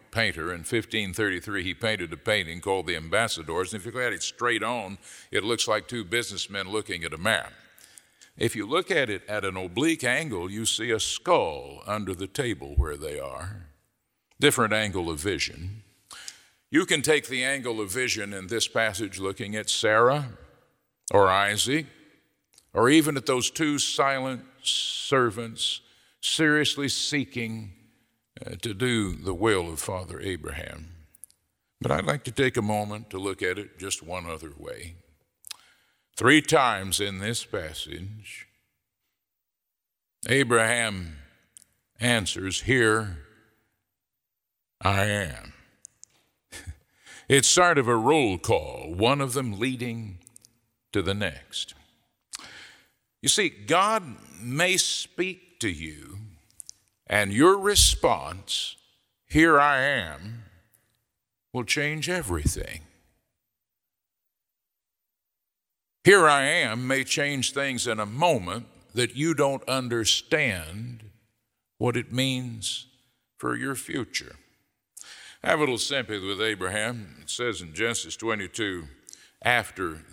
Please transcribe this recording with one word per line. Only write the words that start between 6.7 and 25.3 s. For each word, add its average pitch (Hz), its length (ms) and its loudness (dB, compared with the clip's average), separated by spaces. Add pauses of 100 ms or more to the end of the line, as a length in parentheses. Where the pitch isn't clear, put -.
at 80 100 -6
a 80 40 -8
map. 95 360 0 (840)
If - 180 0
you 104 100 -4
look 165 240 0
at 143 200 2
it 98 180 -4
at 104 180 -2
an 95 120 -4
oblique 113 460 0
angle, 123 460 -2
you 107 160 -6
see 117 240 -2
a 110 100 2
skull 73 840 0
under 101 300 -4
the 95 120 -6
table 80 480 -4
where 73 220 0
they 73 220 -8
are. 78 480 -10 (720)
Different 120 340 4
angle 98 380 0
of 78 80 -6
vision. 95 640 -6 (840)
You 165 160 2
can 165 160 2
take 143 260 2
the 127 180 -2
angle 123 340 -2
of 104 100 -4
vision 107 440 -2
in 92 140 -10
this 110 200 0
passage 104 520 -2
looking 98 360 -6
at 107 140 -4
Sarah 120 680 4 (760)
or 98 160 10
Isaac, 104 560 2 (880)
or 117 160 6
even 151 260 6
at 127 100 -4
those 127 240 2
two 147 300 -2
silent 135 640 0 (180)
servants - 1200 0 (400)